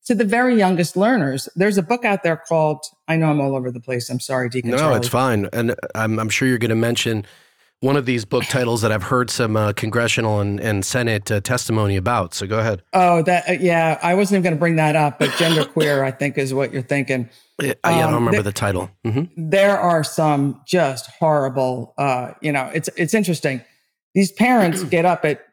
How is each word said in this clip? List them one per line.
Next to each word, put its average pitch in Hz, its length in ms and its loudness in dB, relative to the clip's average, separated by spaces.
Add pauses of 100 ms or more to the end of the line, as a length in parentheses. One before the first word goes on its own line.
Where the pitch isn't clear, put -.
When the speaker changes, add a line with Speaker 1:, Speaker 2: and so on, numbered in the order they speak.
Speaker 1:
to 240 80 0
the 208 100 0
very 240 320 2
youngest 180 400 2
learners. 180 600 0
There's 196 240 2
a 175 40 -2
book 240 220 -2
out 202 160 0
there 165 160 0
called, 156 480 -2 (220)
I 160 80 0
know 160 160 2
I'm 147 100 2
all 135 140 -2
over 127 160 -4
the 123 80 -10
place. 120 300 -6
I'm 123 100 -4
sorry, 127 300 -4
Deacon 117 200 -4
Speaker 2:
No, 123 80 0
Speaker 1:
Charlie. 143 200 2
Speaker 2:
it's 117 100 -2
fine. 120 440 0
And 117 220 -2 (220)
I'm, 110 240 -2
I'm 110 100 -2
sure 131 180 0
you're 123 120 2
gonna 113 160 0
mention 117 500 -2 (560)
one 139 160 2
of 131 80 -2
these 120 180 0
book 123 220 -2
titles 120 380 0
that 107 80 2
I've 101 120 -2
heard 123 260 0
some, 110 280 0
uh, 104 160 2
congressional 113 680 0
and, 101 200 -2
and 104 260 -2
Senate, 113 460 -2
uh, 104 100 0
testimony 110 560 0
about. 98 380 -2
So 101 100 -6
go 107 140 -2
ahead. 110 240 -2 (100)
Speaker 1:
Oh, 175 300 4
that, 175 260 0
uh, 185 40 0
yeah, 165 480 2
I 175 120 0
wasn't 196 260 2
even 170 40 0
gonna 165 160 0
bring 170 160 2
that 156 200 2
up, 147 220 0
but 143 140 0
Genderqueer, 151 720 0
I 131 80 -2
think, 139 260 -4
is 135 160 -2
what 131 180 -2
you're 131 120 -6
thinking. 131 440 -2 (320)
Speaker 2:
Yeah, 139 100 -2
yeah, - 40 -4 (100)
I 170 180 4
don't 160 80 2
Speaker 1:
Um, - 40 0
Speaker 2:
remember 120 200 2
Speaker 1:
th-, 98 120 0
Speaker 2:
the 101 60 -2
title. 95 400 -2 (140)
Mm-hmm. 156 440 -4
Speaker 1:
there 196 280 4
are 170 260 2
some 143 640 0
just 139 420 0 (100)
horrible, 135 800 0
uh, 127 440 -2
you 151 100 -2
know, 131 220 -2
it's, 160 220 -4
it's 180 200 0
interesting. 156 460 0 (520)
These 190 200 2
parents 196 500 2
Speaker 2:
<clears throat> 165 120 -2
Speaker 1:
get 165 100 2
up 175 200 2
at 147 160 0 (120)